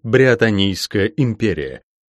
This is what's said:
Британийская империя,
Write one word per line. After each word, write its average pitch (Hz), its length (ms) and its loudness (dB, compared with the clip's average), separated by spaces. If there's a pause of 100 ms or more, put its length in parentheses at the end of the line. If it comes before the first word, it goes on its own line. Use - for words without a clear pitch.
Британийская 110 1040 2
империя, 95 720 -4 (280)